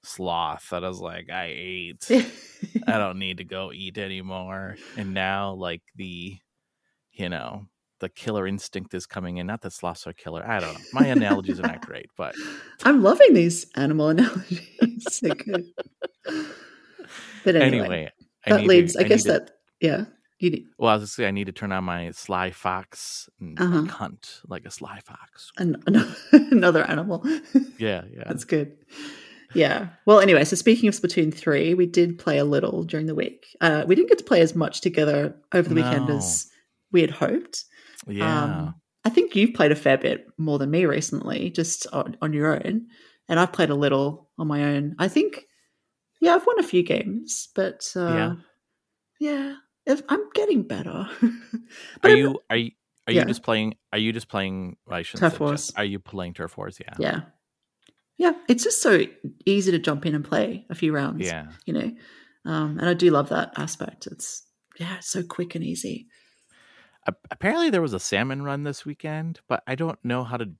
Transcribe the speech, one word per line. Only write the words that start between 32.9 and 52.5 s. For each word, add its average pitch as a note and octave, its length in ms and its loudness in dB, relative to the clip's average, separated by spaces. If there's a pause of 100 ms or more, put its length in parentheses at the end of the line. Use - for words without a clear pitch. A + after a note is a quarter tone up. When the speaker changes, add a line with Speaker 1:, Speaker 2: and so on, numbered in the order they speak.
Speaker 2:
the D#3 80 -4
week. - 320 -6 (140)
Uh, D#3 260 2
we F3 80 6
didn't F4 140 4
get A#4 100 8
to - 60 -12
play F3+ 160 4
as D#3+ 160 6
much - 240 -2
together D3 540 2 (180)
over E3+ 160 4
the D#3+ 80 2
weekend C#3+ 320 2
Speaker 1:
No. C#3+ 80 0
Speaker 2:
as - 320 -2 (440)
we F3+ 80 6
had E3 100 4
hoped. - 540 -4 (440)
Speaker 1:
Yeah. D3 360 0
Speaker 2:
Um, D3+ 300 -4 (300)
I A3 60 2
think - 260 2
you've A3+ 180 4
played D3+ 180 4
a D3+ 40 2
fair C#3 200 4
bit - 300 -2 (120)
more D3+ 200 -2
than C#3 140 -2
me F3 140 2
recently, D#3 640 -4
just E3+ 420 -4
on, - 280 -4
on D#3 120 -4
your D3+ 220 2
own. A3 340 -4 (400)
And E3 120 2
I've F3 120 2
played D3+ 180 2
a C#3+ 60 0
little C#3+ 520 0 (100)
on D#3 100 -4
my D3 160 0 (100)
own. C#3+ 240 -4
I F3+ 100 0
think, D#4+ 360 0 (760)
yeah, E4+ 140 6
I've F4 120 2
won A#4 120 2
a E4+ 60 2
few F3+ 180 2
games, - 720 -4
but, - 420 -4
uh, F#3 120 -4
Speaker 1:
Yeah. E3 260 0 (840)
Speaker 2:
yeah, C#4 340 -4 (340)
if, C#4+ 200 0
I'm G#4 260 -2
getting G#4 280 2
better. F#2+ 520 -8
<laughs> - 60 -6 (800)
But C#3+ 100 6
Speaker 1:
Are C#3+ 40 10
Speaker 2:
I'm C#3+ 40 4
Speaker 1:
you, C#3 220 -2 (100)